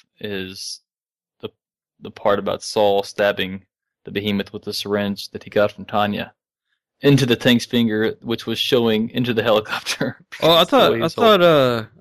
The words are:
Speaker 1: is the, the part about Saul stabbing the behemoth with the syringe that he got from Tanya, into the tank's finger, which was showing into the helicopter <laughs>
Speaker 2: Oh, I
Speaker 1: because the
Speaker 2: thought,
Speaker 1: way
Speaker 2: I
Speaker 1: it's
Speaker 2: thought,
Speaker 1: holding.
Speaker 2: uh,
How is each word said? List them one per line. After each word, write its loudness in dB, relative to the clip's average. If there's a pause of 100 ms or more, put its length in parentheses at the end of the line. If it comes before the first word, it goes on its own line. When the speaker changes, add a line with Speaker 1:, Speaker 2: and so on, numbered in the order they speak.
(200)
Speaker 1:
is -10 (600)
the, -12 (500)
the -16
part 0
about -6
Saul 0
stabbing -4 (400)
the -14
behemoth -2
with -12
the -10
syringe -4
that -14
he -18
got 2
from -16
Tanya, -4 (680)
into 4
the 2
tank's 2
finger, 0
which -6
was -6
showing 0
into -2
the 0
helicopter -2
<laughs> -10
Speaker 2:
Oh, 4
I 4
Speaker 1:
because -12
the -4
Speaker 2:
thought, 4
Speaker 1:
way -2
Speaker 2:
I -2
Speaker 1:
it's -4
Speaker 2:
thought, 4
Speaker 1:
holding. 6
Speaker 2:
uh, 4 (140)